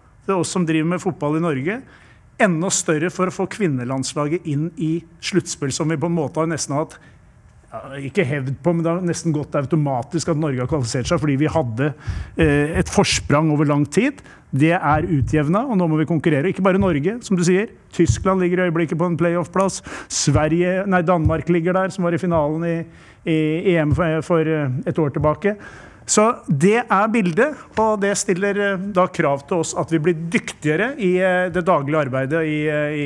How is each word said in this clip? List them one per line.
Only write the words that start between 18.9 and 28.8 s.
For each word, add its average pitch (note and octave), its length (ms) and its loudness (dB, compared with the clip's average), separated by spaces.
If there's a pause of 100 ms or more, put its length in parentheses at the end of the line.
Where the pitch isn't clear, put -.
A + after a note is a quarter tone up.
på F3 80 0
en E3+ 100 0
playoff-plass. F3 640 0 (280)
Sverige, E3+ 760 2
nei, F#3 220 2
Danmark D#3+ 420 2
ligger F3 300 2
der, F#3+ 160 -2
som F3+ 100 -2
var E3+ 80 0
i E3 80 0
finalen E3 460 0
i, E3 100 -2 (480)
i D#3+ 140 0 (380)
E - 40 4
M D3 140 2
for, D#3+ 320 0
for, D#3+ 320 2
eh, C#3+ 100 -2 (160)
et F3 140 -4
år D3 160 0
tilbake. D3+ 420 0 (480)
Så G#3+ 220 2 (240)
det G3 320 4
er G#3+ 260 2
bildet, A3 460 0 (240)
og G#3+ 240 2
det G3 160 0
stiller, G3 400 -2
eh, G3 340 -2